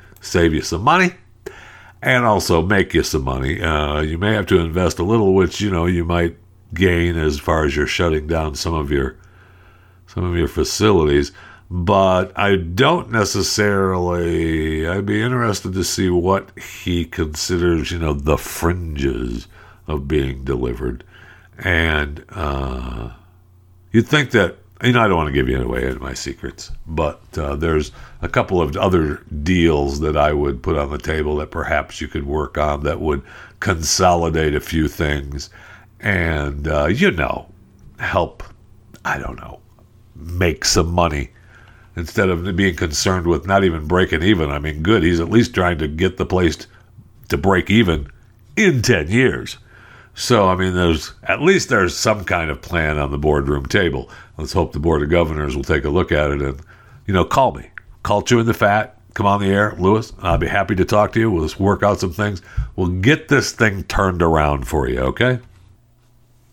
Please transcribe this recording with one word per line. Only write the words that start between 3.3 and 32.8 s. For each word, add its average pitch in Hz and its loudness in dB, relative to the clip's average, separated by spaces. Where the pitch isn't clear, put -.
Uh, 76 -2
you 80 -4
may 104 0
have 101 -2
to 92 4
invest 82 0
a 87 -2
little, 101 2
which, 95 2
you 104 -2
know, 85 0
you 87 0
might 85 0
gain 85 2
as 76 0
far 80 0
as 69 0
you're 73 0
shutting 78 -2
down 78 -2
some 82 -4
of 73 -4
your, 67 -2
some 90 -6
of 87 -2
your 80 2
facilities. 78 2
But 92 2
I 101 4
don't 110 0
necessarily, 87 0
I'd 98 -4
be 104 0
interested 117 -2
to 92 -2
see 92 0
what 90 0
he 87 -4
considers, 82 -2
you 87 -4
know, 80 0
the 71 0
fringes 69 -4
of 73 -6
being 67 -2
delivered. 62 -4
And, 80 0
uh, 65 -6
you'd 117 4
think 147 0
that, 101 2
you 123 4
know, 120 4
I 110 4
don't 90 4
wanna 76 0
give 67 2
you 64 0
away 60 -2
any 64 -2
of 65 -10
my 67 -10
secrets, - -12
but, 78 -4
uh, 71 -4
there's 78 0
a - -6
couple 98 0
of 76 -2
other 87 0
deals 76 2
that 76 -2
I 76 2
would 69 -2
put 85 -2
on 71 -4
the 71 -6
table 76 -4
that 73 -6
perhaps 76 -4
you 76 -8
could 73 -8
work 73 -4
on 73 0